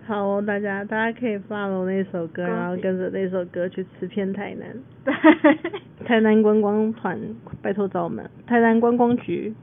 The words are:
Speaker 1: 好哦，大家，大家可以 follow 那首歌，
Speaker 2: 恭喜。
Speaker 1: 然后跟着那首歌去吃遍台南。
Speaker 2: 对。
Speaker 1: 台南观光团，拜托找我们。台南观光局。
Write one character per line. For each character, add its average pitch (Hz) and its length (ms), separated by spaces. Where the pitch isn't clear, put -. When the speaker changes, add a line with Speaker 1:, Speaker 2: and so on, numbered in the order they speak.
Speaker 1:
好 208 180
哦， 202 220
大 202 120
家， 202 260
大 214 120
家 226 220
可 240 100
以 208 100
follow 196 460
那 190 200
首 175 240
歌， 175 180
Speaker 2:
恭 180 80
喜。 175 60
Speaker 1:
然 175 80
后 180 80
跟 185 220
着 185 120
那 190 180
首 180 180
歌 180 220
去 185 160
吃 185 80
遍 190 260
台 202 220
南。 - 140
Speaker 2:
对。 - 100
Speaker 1:
台 226 160
南 220 220
观 214 180
光 214 340
团， 180 240
拜 208 120
托 196 160
找 175 160
我 170 40
们。 - 200
台 240 140
南 226 200
观 240 160
光 240 200
局。 202 360